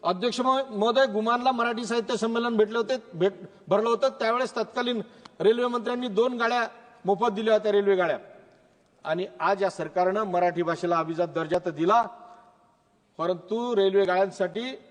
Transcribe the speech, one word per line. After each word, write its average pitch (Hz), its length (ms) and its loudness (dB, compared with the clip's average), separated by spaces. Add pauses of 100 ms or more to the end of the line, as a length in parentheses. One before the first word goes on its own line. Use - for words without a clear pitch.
अध्यक्ष 185 360 -2
महो-, 262 280 2
महोदय, 226 380 2
गुमानला 233 460 0
मराठी 233 320 -2
साहित्य 233 320 -2
संमेलन 233 400 -2
भेटले 214 220 2
होते, 233 180 -2 (180)
भेट, 185 180 2 (360)
भरलं 208 200 2
होतं. 233 200 2
त्यावेळेस 240 480 -2
तत्कालीन 240 460 -4 (380)
रेल्वे 233 260 4
मंत्र्यांनी 240 420 -4
दोन 240 280 0
गाड्या 233 320 0 (360)
मोफत 202 260 2
दिल्या 214 240 2
होत्या, 214 180 2
रेल्वे 202 240 4
गाड्या. 170 220 0 (840)
आणि 170 220 -2 (140)
आज 185 220 0
या 185 80 2
सरकारनं 180 520 0
मराठी 175 400 0
भाषेला 170 360 -2
अभिजात 165 300 -2
दर्जा 160 300 -2
तर 175 120 -4
दिला, 175 320 2 (1160)
परंतु 208 580 -2
रेल्वे 196 280 4
गाड्यांसाठी 190 720 -2 (140)